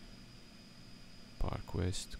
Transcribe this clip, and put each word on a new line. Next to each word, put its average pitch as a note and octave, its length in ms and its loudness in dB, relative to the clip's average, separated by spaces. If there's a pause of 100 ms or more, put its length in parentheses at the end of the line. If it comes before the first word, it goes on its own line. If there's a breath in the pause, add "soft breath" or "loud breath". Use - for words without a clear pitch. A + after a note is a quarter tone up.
(1400 loud breath)
Park - 360 4
West, F#2 460 4